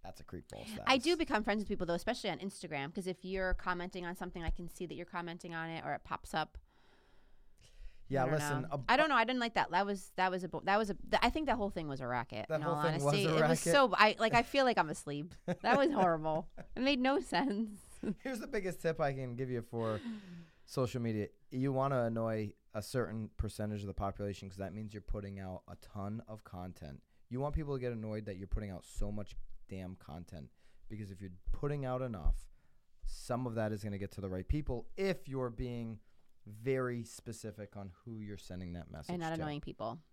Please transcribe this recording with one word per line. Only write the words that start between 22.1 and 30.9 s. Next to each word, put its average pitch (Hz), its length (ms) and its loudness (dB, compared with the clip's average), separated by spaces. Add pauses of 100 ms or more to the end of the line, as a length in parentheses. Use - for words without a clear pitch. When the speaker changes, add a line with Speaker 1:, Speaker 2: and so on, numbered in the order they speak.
Speaker 1:
a 107 80 -2
certain 110 560 -2
percentage 104 440 -2
of 101 60 -6
the 95 60 -6
population, 98 560 -4
'cause 92 80 -14
that 98 160 -6
means 107 200 -8
you're 104 80 -8
putting 98 380 -4
out 92 300 -8
a 90 80 -12
ton 104 500 -6
of 107 160 -14
content. 87 580 -10 (280)
You 120 100 -4
want 147 160 -2
people 143 200 0
to 131 40 -2
get 123 140 -2
annoyed 107 320 -4
that 98 120 -6
you're 95 100 -8
putting 104 240 0
out 90 120 -8
so - 280 -2
much 101 240 -6 (340)
damn 92 260 -6
content, 78 540 -12 (400)
because 104 220 -8